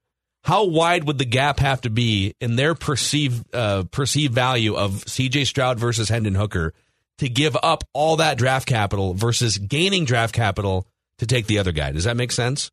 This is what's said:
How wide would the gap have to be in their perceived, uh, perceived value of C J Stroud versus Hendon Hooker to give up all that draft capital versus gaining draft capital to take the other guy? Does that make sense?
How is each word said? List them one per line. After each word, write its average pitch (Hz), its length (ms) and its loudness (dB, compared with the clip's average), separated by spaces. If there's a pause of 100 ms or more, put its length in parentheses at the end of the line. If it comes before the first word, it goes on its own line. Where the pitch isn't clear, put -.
(440)
How 190 200 2
wide 170 400 2
would 143 140 -2
the 135 80 0
gap 127 340 2
have 135 220 0
to 123 80 -4
be 107 500 0
in 117 160 -2
their 147 200 2
perceived, 139 800 -2
uh, 101 380 0
perceived 139 420 0
value 123 400 2
of 98 360 -2
C 131 180 -2
J 135 160 0
Stroud 127 360 0
versus 113 280 -2
Hendon 107 280 0
Hooker 92 380 -2 (440)
to 143 100 -2
give 131 340 2
up 160 300 2
all 156 240 2
that 156 220 2
draft 131 320 0
capital 98 440 0
versus 113 440 0
gaining 160 480 0
draft 113 280 0
capital 98 540 0 (320)
to 117 80 -4
take 117 180 0
the 104 140 2
other 92 120 0
guy? 71 200 -2
Does 80 140 -2
that 120 120 -2
make 120 140 -2
sense? 123 400 -2